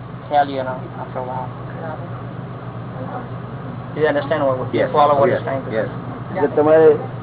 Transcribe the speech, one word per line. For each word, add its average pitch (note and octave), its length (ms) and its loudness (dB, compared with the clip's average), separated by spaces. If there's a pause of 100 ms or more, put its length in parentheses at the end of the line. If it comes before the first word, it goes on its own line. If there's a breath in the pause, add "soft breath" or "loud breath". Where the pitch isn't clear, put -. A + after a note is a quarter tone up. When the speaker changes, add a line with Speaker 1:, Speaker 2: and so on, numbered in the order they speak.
(240)
Speaker 1:
tell C#3+ 240 4
you, C#3 80 -6
you C3 80 -2
know, B2+ 140 -6 (180)
after C3 240 -8
a - 20 -4
while. B2+ 260 -6 (2500)
Do - 100 -6
you D3+ 80 4
understand D3 340 0
what, C3 160 2
you A#2+ 220 0
Speaker 2:
Yes. G2+ 100 0
Speaker 1:
follow D3 240 6
what C#3 140 6
Speaker 2:
Yes. G#2 100 2
Speaker 1:
he's A#2+ 80 -8
trying C3+ 180 -4
to - 60 -8
Speaker 2:
Yes. G#2+ 180 0
Speaker 1:
say? - 480 -8
Speaker 3:
એટલે F3+ 120 2
તમારે D#3 380 8 (360)